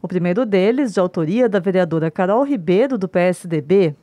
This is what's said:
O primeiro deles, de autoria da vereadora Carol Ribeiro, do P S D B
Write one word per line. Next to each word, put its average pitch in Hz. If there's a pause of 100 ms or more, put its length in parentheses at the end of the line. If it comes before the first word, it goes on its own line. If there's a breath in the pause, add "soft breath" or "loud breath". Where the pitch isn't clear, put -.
O 185
primeiro 180
deles, 214
de 202
autoria 185
da 202
vereadora 165
Carol 196
Ribeiro, 240
do 185
P 185
S 180
D 160
B 156